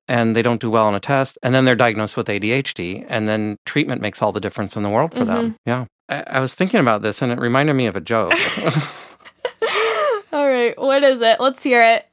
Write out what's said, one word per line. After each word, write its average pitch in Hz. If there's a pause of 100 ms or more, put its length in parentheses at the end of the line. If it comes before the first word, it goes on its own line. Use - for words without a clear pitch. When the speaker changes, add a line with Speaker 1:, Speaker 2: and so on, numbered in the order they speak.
Speaker 1:
and 117
they 117
don't 117
do 117
well 110
on 104
a 101
test, 135
and 127
then 131
they're 127
diagnosed 110
with 120
A 104
D 107
H 135
D, 92
and 110
then 107 (100)
treatment -
makes 101
all 107
the 98
difference 98
in 107
the 101
world 135
for 247
them. 226 (160)
Speaker 2:
Mm-hmm. -
Speaker 1:
Yeah. 123 (240)
I, -
I 135
was 131
thinking 190
about 117
this, 107
and 123
it 120
reminded 131
me 131
of 98
a 98
joke. 101
<laughs> 403 (1200)
Speaker 2:
<laughs> 440
All 285
right, 240
what 269
is 269
it? 226
Let's 262
hear 240
it. 226